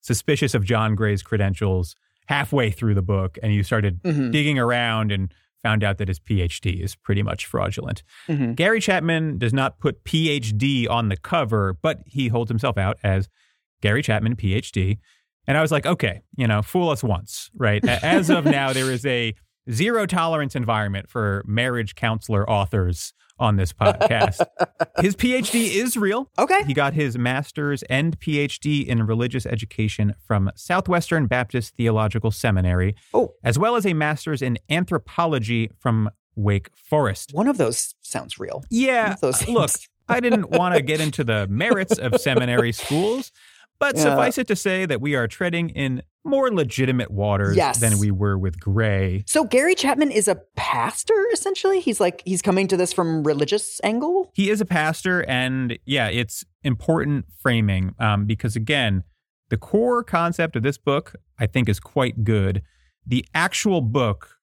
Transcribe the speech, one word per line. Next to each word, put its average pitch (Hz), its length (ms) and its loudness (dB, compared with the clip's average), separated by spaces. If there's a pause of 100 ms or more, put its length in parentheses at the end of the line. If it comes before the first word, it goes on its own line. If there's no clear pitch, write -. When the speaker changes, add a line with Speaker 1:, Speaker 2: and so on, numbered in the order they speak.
Speaker 1:
suspicious 135 520 0
of 104 100 2
John 110 320 2
Gray's 104 280 0
credentials 98 720 0 (320)
halfway 135 440 0
through 107 240 0
the 98 60 2
book, 95 400 -2
and 107 120 0
you 101 100 2
started 101 400 0
Speaker 2:
Mm-hmm. 143 280 0
Speaker 1:
digging 147 280 2
around 117 520 0
and 95 220 -2 (300)
found 107 200 2
out 98 140 0
that 101 100 -2
his 95 120 -4
P 98 220 0
H 85 200 -2
D 101 100 -2
is 90 240 -6
pretty 101 280 -2
much - 220 -4
fraudulent. - 580 -4 (240)
Speaker 2:
Mm-hmm. 135 260 -2
Speaker 1:
Gary 196 260 2
Chapman 160 580 0
does 113 160 0
not 135 260 0
put - 240 -4
P 160 260 0
H 117 280 -2
D 131 300 0
on 117 220 0
the 95 80 -2
cover, 107 640 -2
but 160 240 -2
he 131 240 -4
holds 117 200 -2
himself 117 280 -2
out 98 260 -2
as 98 260 0 (520)
Gary 107 200 2
Chapman, 113 340 0
P 98 180 -2
H 120 180 -4
D. 98 280 0 (480)
And 135 100 2
I 160 40 2
was 156 100 0
like, 147 140 0
"Okay, 110 360 -2 (140)
you 123 120 0
know, 104 140 2
fool 175 280 0
us 135 140 -2
once, 101 520 -6
right?" 107 280 2
A-, 120 220 0
as 165 240 2
of 147 160 4
now, 139 280 2
there 131 180 0
is 123 140 -4
a 120 280 0 (380)
zero 202 340 2
tolerance 165 500 0
environment 107 540 -2
for 101 380 -2
marriage 117 480 -2
counselor 110 540 -2
authors 95 640 0 (260)
on 107 160 2
this 92 160 0
podcast. - 720 2 (280)
Speaker 2:
<laughs> - 280 -4
Speaker 1:
His 190 160 2
P 247 200 0
H 254 160 -2
D 226 280 0
is 240 160 -2
real. 214 340 -2 (100)
Speaker 2:
Okay. 381 260 2
Speaker 1:
He 139 80 -2
got 139 220 2
his 135 220 0
master's 139 680 -2
and 156 360 0
P 147 200 -2
H 143 200 -2
D 147 220 0
in 113 240 0
religious 120 400 -2
education 110 680 -2 (100)
from 98 300 2
Southwestern 170 720 0
Baptist 123 480 -2
Theological 110 560 0
Seminary, 92 640 2 (180)
Speaker 2:
Oh. 120 300 0
Speaker 1:
as 117 160 2
well 226 160 2
as 208 100 0
a 185 80 2
master's 151 480 -2
in 123 160 -2 (120)
anthropology 143 1000 -2 (100)
from 110 300 0 (260)
Wake 101 400 0
Forest. 135 580 -2
Speaker 2:
One 208 140 2
of 277 100 0
those 120 440 -2
sounds - 380 -12
real. - 320 -10
Speaker 1:
Yeah. 240 320 2
Speaker 2:
One 196 100 0
of 190 80 -8
those - 260 0
Speaker 1:
Look, 220 220 2
Speaker 2:
seems - 180 -6 (220)
Speaker 1:
I 240 100 2
didn't 220 300 2
wanna 175 320 2
get 151 180 -2
into 156 240 -2
the 107 240 0
merits 190 520 0
of - 200 0
seminary 120 520 0
Speaker 2:
<laughs> - 120 -8
Speaker 1:
schools, 214 480 -2 (480)
but 277 160 0
Speaker 2:
Yeah. 311 80 0
Speaker 1:
suffice 240 360 2
it 247 80 -2
to 208 80 0
say 185 320 -2
that 131 140 -2
we 147 140 -2
are 120 120 0
treading 170 420 -4
in 131 320 -4 (220)
more 269 280 0
legitimate 131 580 0
waters 101 460 0
Speaker 2:
Yes. 123 240 2
Speaker 1:
than 110 200 2
we 104 120 2
were 98 260 0
with 90 220 -4
Gray. 98 680 0
Speaker 2:
So 311 180 0
Gary 294 300 2
Chapman 277 360 0
is 214 160 2
a 190 140 0 (160)
pastor, - 580 -2 (160)
essentially? 392 480 0
He's 233 220 -2
like, 180 240 0
he's 185 160 -2
coming 190 260 2
to 190 80 0
this 175 160 0
from 160 320 0
religious 147 600 0
angle? 294 520 0
Speaker 1:
He 196 140 2
is 208 100 2
a 214 60 0
pastor, 175 600 0
and 127 580 -2
yeah, 127 240 0
it's 117 340 -4 (200)
important 143 600 0 (140)
framing, 101 580 0
um, 104 280 2
because 110 320 -2
again, 110 460 0 (460)
the 117 80 0
core 240 460 0
concept 170 540 0
of 107 60 0
this 139 140 0
book, - 380 -2 (240)
I 110 80 0
think, 120 220 0
is 101 100 0
quite 113 460 -2
good. 98 360 2 (440)
The 123 280 0
actual 180 460 0
book 117 640 -2